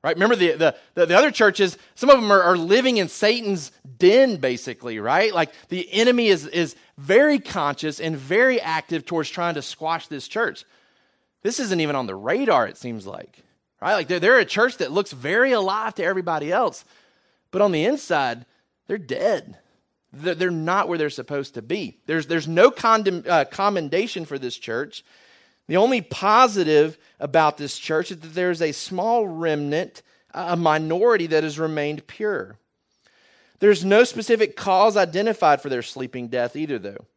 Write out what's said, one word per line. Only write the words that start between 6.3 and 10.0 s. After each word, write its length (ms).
is 300
very 420
conscious 600
and 160
very 460
active 420
towards 260
trying 260
to 80
squash 440